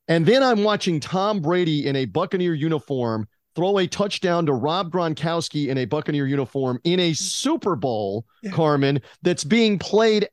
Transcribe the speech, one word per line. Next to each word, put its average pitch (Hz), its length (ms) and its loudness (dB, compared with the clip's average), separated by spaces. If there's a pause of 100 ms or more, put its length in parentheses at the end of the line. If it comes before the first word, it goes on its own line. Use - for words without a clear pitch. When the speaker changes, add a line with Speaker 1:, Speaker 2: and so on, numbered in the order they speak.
Speaker 1:
And 165 160 4
then 254 180 6
I'm 233 180 2
watching 196 380 0
Tom 196 400 -2
Brady 160 480 0
in 139 80 -2
a 135 80 0
Buccaneer 175 500 -2
uniform 135 760 -2 (260)
throw 190 220 0
a 185 100 2
touchdown 175 580 -2
to 147 60 2
Rob 156 400 -2
Gronkowski 160 760 -2
in 135 80 -2
a 127 80 -2
Buccaneer 147 420 -2
uniform 131 560 -2
in 175 160 2
a 170 140 2
Super 208 640 -2
Bowl, 107 480 -4 (180)
Speaker 2:
Yeah. 202 80 -8
Speaker 1:
Carmen, 143 480 2 (220)
that's 175 240 0
being 214 340 4
played 214 540 2